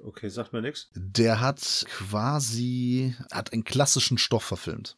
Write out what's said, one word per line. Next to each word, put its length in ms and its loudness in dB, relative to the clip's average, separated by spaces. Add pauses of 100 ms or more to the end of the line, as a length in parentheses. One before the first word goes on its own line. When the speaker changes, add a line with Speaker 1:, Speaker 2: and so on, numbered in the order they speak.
Speaker 1:
Okay, 260 -10
sagt 240 -8
mir 100 -4
nix. 340 -8
Speaker 2:
Der 440 4
hat 440 0 (120)
quasi, 1160 0 (160)
hat 220 -6
einen 100 0
klassischen 560 4
Stoff 240 2
verfilmt. 560 -6